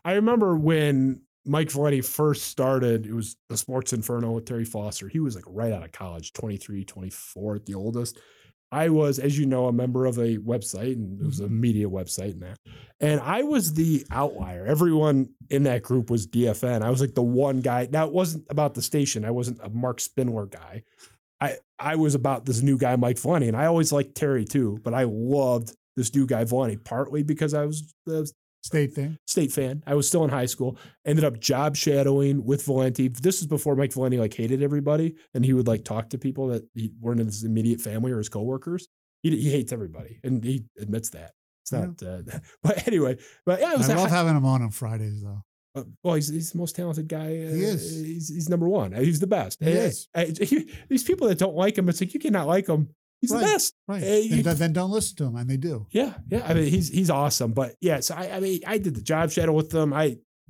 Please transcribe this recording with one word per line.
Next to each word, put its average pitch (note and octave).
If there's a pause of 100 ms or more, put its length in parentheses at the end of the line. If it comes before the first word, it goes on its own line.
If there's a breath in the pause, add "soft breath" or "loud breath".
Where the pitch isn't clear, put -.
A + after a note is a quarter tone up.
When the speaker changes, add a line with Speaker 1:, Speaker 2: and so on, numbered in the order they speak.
Speaker 1:
I F3
remember G#3
when D3 (220)
Mike D3+
Valenti C#3+
first D3
started, B2
it A2
was A2 (120)
the A2+
Sports B2+
Inferno A#2
with A2+
Terry A#2
Foster. G#2
He D#3
was, C#3
like, F2
right A2
out F2+
of E2+
college, E2+
twenty-three, G2+
twenty-four G2
at G#2+
the G2
oldest. A2+ (520 soft breath)
I D#3+
was, D3
as C#3+
you C#3+
know, B2+
a B2
member B2+
of A#2+
a A#2
website, A#2
and G2+
it G#2
was -
a G#2
Speaker 2:
Mm-hmm. A2
Speaker 1:
media G#2+
website F#2
and F2+
that. F#2 (420 loud breath)
And D3+
I F#3
was B3+
the D#3
outlier. F#2+
Everyone D3+ (180)
in C#3+
that A#2+
group B2
was A2
D A#2+
F A2
N. A#2+
I A#2
was, B2+
like, C3+
the B2+
one C3
guy. B2
Now, D#3
it C#3+
wasn't D#3+
about D3
the -
station. C3+
I A2+
wasn't A#2+
a G2
Mark B2
Spindler A2+
guy. G2 (580 soft breath)
I, C#3+ (240)
I D3+
was D#3
about B2+
this B2
new C#3
guy, B2+
Mike B2
Valenti, D3
and A2
I D3
always E3
liked C#3+
Terry C3+
too, A2
but A#2
I B2+
loved A#2+ (240)
this B2
new C#3
guy, B2
Valenti, A#2
partly C#3
because D3+
I D3
was D3+ (120)
the D#3 (360)
Speaker 2:
State D3
fan. D3+ (120)
Speaker 1:
State D3+
fan. C#3
I C#3+
was C#3+
still E3
in C3+
high B2+
school. B2+ (300 loud breath)
Ended D#3
up A#2
job C#3+
shadowing C#3
with C#3
Valenti. C3
This C3+
is E3
before D3
Mike C3+
Valenti, B2+
like, A2
hated C3
everybody, D3 (180 loud breath)
and B2
he C3
would, B2
like, A2+
talk A2+
to C3
people C3
that A#2
he A2 (100)
weren't A#2
in A2+
his G#2+
immediate A2+
family A2+
or A#2
his G#2+
coworkers. C3 (340)
He, D#3+ (100)
he D3
hates B2+
everybody, E2+
and B2+
he B2 (120)
admits G#2+
that. D#2+ (280)
It's -
Speaker 2:
Yeah. A#2+
Speaker 1:
not, E3+
uh, F#2 (100)
<laughs> -
but F3
anyway, C#3+ (300 loud breath)
but F#3
yeah, E4
it C#4
was C3+
Speaker 2:
I D3+
Speaker 1:
a -
Speaker 2:
love F3+
Speaker 1:
hi- F3
Speaker 2:
having E3
him C3+
on C3
on A2
Fridays, G#2+
though. G2+ (320)
Speaker 1:
Uh, C3 (180)
well, F3
he's, D3
he's D#3+
the E3+
most E3+
talented D#3+
guy. D#3
Uh, D#3+
Speaker 2:
He F3
is. E3+ (100)
Speaker 1:
He's, D#3+
he's D#3
number E3+
one. D#3
He's D3
the G3
best. D#3+
Speaker 2:
He D#3
Speaker 1:
Hey, E3 (140)
Speaker 2:
is. -
Speaker 1:
hey, E3
<laughs> -
he, D4+ (180 loud breath)
these C4+
people F4
that F3+
don't F#3
like G3
him, F#3
it's E3+
like, F#3+
you C#4+
cannot F#3+
like F#3+
him. D#3 (320)
He's B3
Speaker 2:
Right, A#3+
Speaker 1:
the F#4+
best. - (140)
Speaker 2:
right. G3
Speaker 1:
Hey, G#3+
Speaker 2:
Then D#3
Speaker 1:
you D3
Speaker 2:
don't, E3
then E3
don't F3+
listen G#3
to D3
him, A#2+
and A#2+
they C3+
do. C3
Speaker 1:
Yeah, A#3+ (160)
yeah. A#3
I E3
mean, D#3
he's, E3
he's F3
awesome. C#3
But B2
yeah, C#3+
so -
I, F#3
I -
mean, F#3+
I A3
did F#3
the A2
job D#3
shadow E3
with D#3
them. D#3
I, D3+ (320)